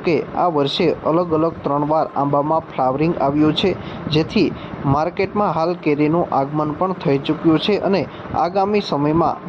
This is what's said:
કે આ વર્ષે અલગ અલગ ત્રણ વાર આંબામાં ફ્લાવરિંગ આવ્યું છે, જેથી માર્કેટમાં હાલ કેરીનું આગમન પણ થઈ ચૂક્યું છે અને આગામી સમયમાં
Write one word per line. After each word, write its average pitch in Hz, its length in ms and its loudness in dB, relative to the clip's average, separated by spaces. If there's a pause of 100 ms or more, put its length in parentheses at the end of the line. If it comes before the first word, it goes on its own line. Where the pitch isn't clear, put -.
કે 170 80 2 (300)
આ - 100 4
વર્ષે 143 320 0 (240)
અલગ 170 240 2
અલગ 160 300 0
ત્રણ 143 260 0
વાર 156 160 2 (160)
આંબામાં 143 480 0
ફ્લાવરિંગ 143 440 0 (120)
આવ્યું 151 340 2
છે, 196 120 2 (380)
જેથી 156 360 2 (480)
માર્કેટમાં 180 600 0
હાલ 165 200 0 (100)
કેરીનું 151 480 2
આગમન 147 480 0
પણ 185 220 0
થઈ 139 260 2
ચૂક્યું 156 320 2
છે 208 160 0 (120)
અને 190 140 2 (420)
આગામી 196 380 0
સમયમાં 151 680 0